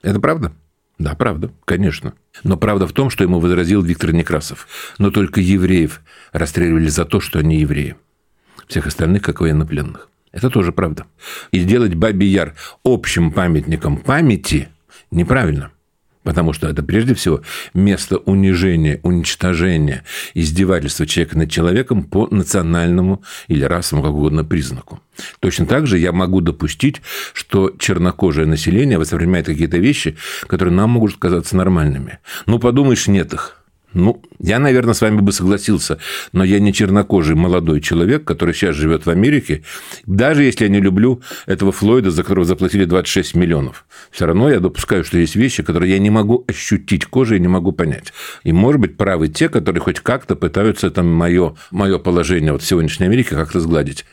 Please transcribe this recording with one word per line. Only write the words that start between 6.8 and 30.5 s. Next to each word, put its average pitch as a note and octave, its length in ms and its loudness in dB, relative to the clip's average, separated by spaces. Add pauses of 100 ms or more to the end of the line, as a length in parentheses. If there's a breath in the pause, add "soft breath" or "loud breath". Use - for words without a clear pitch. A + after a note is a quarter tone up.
за D#2 160 -2
то, G2 160 -2
что - 200 -4
они D#2 200 2
евреи. C#2+ 360 -2 (720 soft breath)
Всех D#2 200 -4
остальных, F2 360 0
как - 180 -4
военнопленных. D#2 680 -2 (220)
Это A#2+ 180 -4
тоже F#2 220 0
правда. E2 340 -4 (460 loud breath)
И F#2+ 80 0
сделать F#2+ 360 2
Бабий G2 340 2
Яр F2 240 0 (320 loud breath)
общим F2 460 0
памятником D#2 680 -2
памяти A#2 720 0 (420 soft breath)
неправильно. E2 600 0 (500)
Потому E2 300 0
что D2+ 160 -4
это, D2+ 160 -4
прежде A2 320 0
всего, E2 260 -2 (320 loud breath)
место F#2+ 440 0
унижения, F2+ 840 2
уничтожения, E2+ 1000 0 (300 loud breath)
издевательства D#2+ 760 0
человека D#2+ 300 -2
над D#2 120 0
человеком F#2 540 0
по G#2 260 0
национальному F2+ 920 0 (240 loud breath)
или D2 160 0
расовому, D2+ 420 -2
как D2+ 80 0
угодно, D2+ 300 0
признаку. C2 560 -6 (400 loud breath)
Точно F2+ 260 -2
так C#3 220 0
же G2 100 2
я F2 140 2
могу F#2 300 0
допустить, E2 600 -2 (320 loud breath)
что - 460 0
чернокожее E2+ 640 0
население E2 540 2
воспринимает E2 480 0
какие-то E2 300 -2
вещи, F2 400 0 (280 loud breath)
которые F2+ 300 0